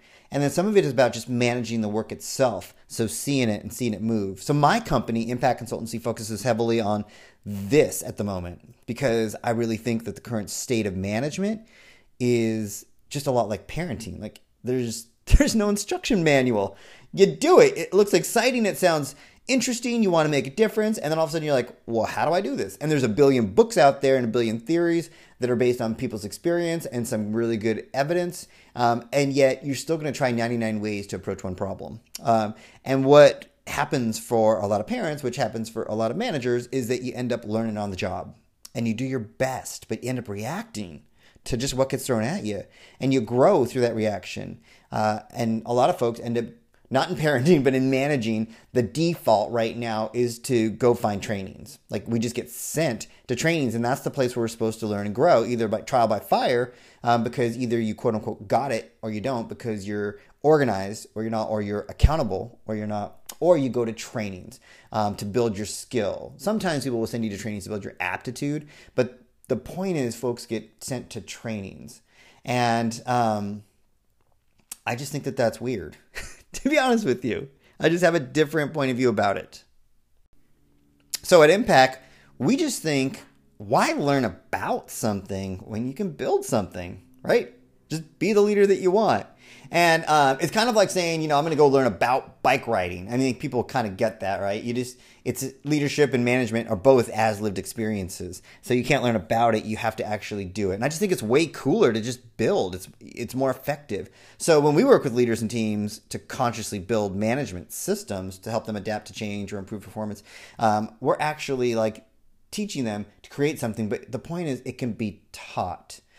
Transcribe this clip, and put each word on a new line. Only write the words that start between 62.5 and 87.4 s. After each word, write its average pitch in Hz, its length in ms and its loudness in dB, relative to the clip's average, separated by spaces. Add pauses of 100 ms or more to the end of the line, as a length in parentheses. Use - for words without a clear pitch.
or 110 80 -6
you're 107 120 -6
not, 104 300 -8 (240)
or 170 160 6
you 139 140 0
go 120 140 0
to 113 80 -2
trainings, 104 680 -10 (320)
um, 104 240 0
to - 80 -8
build 110 320 0
your 104 100 -6
skill. - 680 -6
Sometimes 185 480 -2
people 123 140 -2
will 113 80 -2
send 117 180 -4
you 110 60 -2
to 98 80 -8
trainings 104 260 -8
to 98 60 -14
build 104 140 -6
your - 160 -12
aptitude, 139 680 -6 (260)
but - 280 -2 (280)
the 127 60 2
point 180 400 -6
is, 127 180 -2
folks 120 320 -6
get - 380 -10
sent - 260 -10
to 113 100 -12
trainings. - 840 -12 (420)
And, 117 600 0
um, 104 600 -2 (1200)
I 113 80 -2
just 139 160 -8
think 143 140 -6
that 135 120 -6
that's 113 240 0
weird, 113 360 -6 (300)
<laughs> - 260 -20
to - 160 -4
be 302 100 2
honest 240 260 2
with 123 200 0
you. 110 240 -4 (320)
I 147 80 4
just 175 160 2
have 170 100 6
a 170 60 4
different 143 520 0
point 139 200 -2
of 120 40 -2
view 123 120 4
about 104 280 2
it. - 280 -12 (1600)
So 175 180 10
at 151 80 10
Impact, 180 480 6 (400)
we 170 180 2
just 294 240 -2
think, 135 440 -2 (340)
why 151 360 0
learn 143 300 2
about 113 640 -6
something 95 720 -6
when 110 300 -8
you 139 60 -8
can 190 180 -6
build 339 320 -2
something, 95 580 -4 (200)
right? - 300 0 (360)